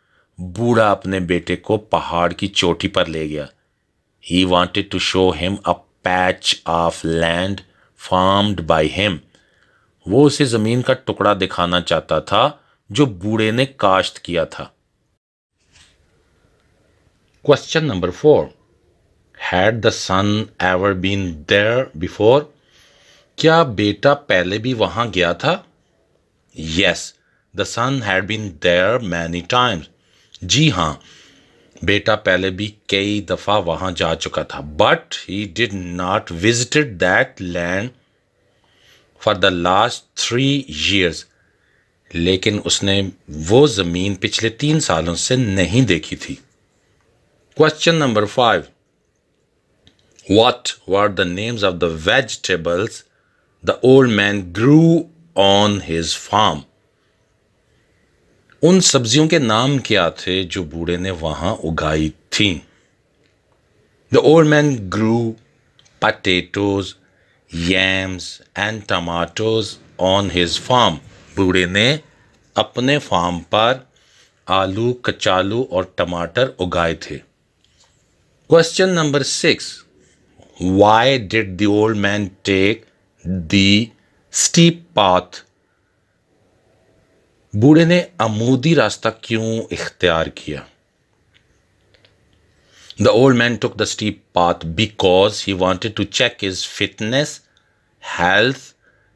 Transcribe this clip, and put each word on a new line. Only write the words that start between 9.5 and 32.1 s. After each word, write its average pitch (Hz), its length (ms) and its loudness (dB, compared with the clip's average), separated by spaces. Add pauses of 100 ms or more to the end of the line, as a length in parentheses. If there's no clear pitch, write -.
वो 117 180 4
उसे 143 200 0
जमीन 117 360 0
का 131 120 0
टुकड़ा 101 400 0
दिखाना 90 480 -2
चाहता 80 400 -2
था 107 220 0 (480)
जो 131 140 2
बूढ़े 107 460 -2
ने 127 140 0
काश्त 95 520 0
किया 85 280 -4
था। - 260 -14 (2750)
Question 151 460 0
number 90 200 -2
four, 104 380 2 (1000)
had 104 300 2
the 110 100 2
son 98 420 -2 (260)
ever 92 340 0
been 95 340 -2 (240)
there 113 340 2 (200)
before? 117 380 2 (920)
क्या 160 260 4
बेटा 107 500 0
पहले 95 460 0
भी 123 140 -4
वहां 107 380 -2
गया 87 220 0
था? 165 300 -2 (920)
Yes, 82 580 -2 (420)
the 95 100 -4
son 127 360 -4
had 98 260 -2
been 104 320 -8
there 92 400 2
many 85 420 -6 (120)
times। 117 340 -2 (560)
जी 131 260 0
हाँ, 82 300 -2 (840)
बेटा 101 320 0